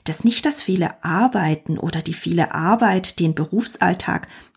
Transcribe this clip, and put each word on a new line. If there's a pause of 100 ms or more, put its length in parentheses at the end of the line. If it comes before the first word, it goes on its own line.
dass
nicht
das
viele
Arbeiten
oder
die
viele
Arbeit
den
Berufsalltag (280)